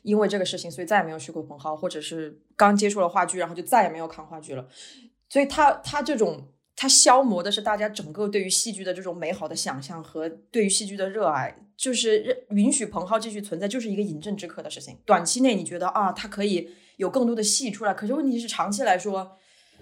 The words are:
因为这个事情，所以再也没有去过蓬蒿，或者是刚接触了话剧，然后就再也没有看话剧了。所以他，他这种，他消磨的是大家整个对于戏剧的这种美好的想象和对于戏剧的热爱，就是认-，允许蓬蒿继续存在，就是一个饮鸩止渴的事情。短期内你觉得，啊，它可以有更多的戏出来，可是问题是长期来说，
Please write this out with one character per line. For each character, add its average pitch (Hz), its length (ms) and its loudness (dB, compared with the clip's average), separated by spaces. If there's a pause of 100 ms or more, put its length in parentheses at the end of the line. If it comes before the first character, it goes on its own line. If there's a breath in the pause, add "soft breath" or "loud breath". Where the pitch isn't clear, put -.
因 208 160 2
为 208 80 4
这 202 100 0
个 185 80 2
事 185 120 -4
情， 170 120 -10
所 175 140 -10
以 - 20 -6
再 202 140 4
也 180 40 0
没 160 60 -6
有 160 80 -10
去 156 140 -12
过 160 100 -8
蓬 147 160 -14
蒿， 156 180 -6
或 175 140 -4
者 156 100 -8
是 151 400 -10 (160)
刚 202 200 6
接 202 120 4
触 202 140 0
了 170 80 2
话 180 160 2
剧， 180 140 -6
然 170 100 -2
后 170 60 -12
就 175 80 -10
再 226 200 4
也 175 60 2
没 160 80 -8
有 165 100 -6
看 165 160 -14
话 160 160 -16
剧 147 140 -14
了。 131 140 -10 (600 loud breath)
所 277 140 2
以 269 60 2
他， 285 240 6 (120)
他 294 200 -4
这 294 120 -2
种， 170 380 -2 (220)
他 269 120 -4
消 262 360 8
磨 196 180 0
的 196 100 -4
是 208 80 -2
大 214 160 -2
家 208 140 -2
整 156 240 -12
个 208 140 -4
对 202 160 0
于 185 60 -6
戏 214 220 0
剧 190 120 -10
的 180 100 -4
这 180 80 -8
种 175 160 -8
美 165 160 -4
好 165 140 -8
的 165 80 -8
想 139 260 -6
象 165 220 -12
和 160 260 -8
对 214 340 -2
于 196 60 2
戏 214 160 0
剧 196 100 -10
的 190 140 -4
热 196 180 0
爱， 135 300 -2 (180)
就 - 160 -4
是 220 280 2
认-， 214 180 -2 (140)
允 208 200 6
许 226 140 0
蓬 180 180 -6
蒿 208 160 0
继 220 120 -6
续 208 100 -8
存 175 180 -6
在， 202 80 -2
就 226 120 -2
是 226 100 -6
一 196 60 -2
个 208 80 0
饮 156 180 -6
鸩 196 140 -6
止 - 100 -10
渴 170 160 -12
的 151 80 -12
事 - 100 -12
情。 - 260 -18
短 175 200 6
期 247 160 0
内 254 140 6
你 180 80 -2
觉 170 160 -8
得， 180 80 0
啊， 196 240 2
它 208 160 -8
可 202 160 -4
以 196 260 0 (280 loud breath)
有 185 120 0
更 254 160 2
多 233 100 2
的 220 80 0
戏 208 280 0
出 214 120 -8
来， 196 100 2
可 214 120 -6
是 226 80 0
问 277 160 0
题 233 100 0
是 233 80 -8
长 180 240 -2
期 202 120 -2
来 196 140 4
说， 190 400 -6 (440 soft breath)